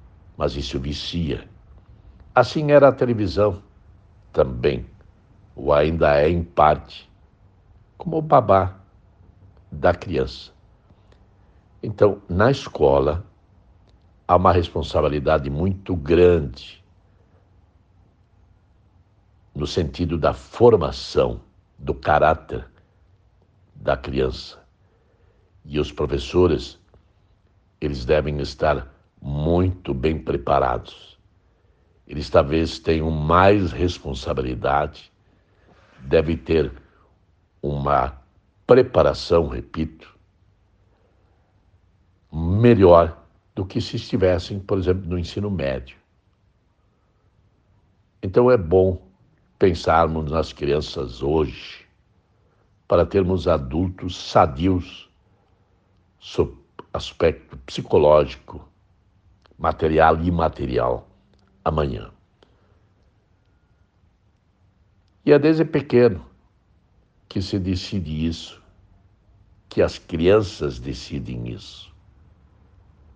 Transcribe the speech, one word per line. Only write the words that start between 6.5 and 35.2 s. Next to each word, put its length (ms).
como 200
o 40
babá 560
da 220
criança. 580
Então, 460
na 240
escola, 720
há 80
uma 160
responsabilidade 960
muito 460
grande 880
no 100
sentido 520
da 160
formação 1080
do 140
caráter 760
da 220
criança. 640
E 160
os 100
professores, 880
eles 240
devem 380
estar 520
muito 720
bem 280
preparados. 920
Eles 220
talvez 480
tenham 320
mais 600
responsabilidade, 1400